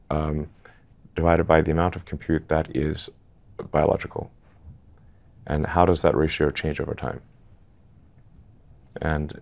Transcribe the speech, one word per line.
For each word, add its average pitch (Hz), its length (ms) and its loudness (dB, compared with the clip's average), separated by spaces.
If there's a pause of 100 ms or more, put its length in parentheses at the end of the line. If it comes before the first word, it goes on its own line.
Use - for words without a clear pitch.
(100)
um, 76 380 -2 (680)
divided 85 280 4
by 80 180 6
the 82 80 0
amount 85 260 0
of 85 80 -12
compute 80 440 -4
that 80 280 0
is - 320 -4 (600)
biological. - 600 -2 (1160)
And 76 200 0
how 87 200 2
does 87 160 4
that 80 120 4
ratio 76 360 2
change 76 280 -4
over 69 160 -6
time? 69 260 -10 (1800)
And 76 420 -4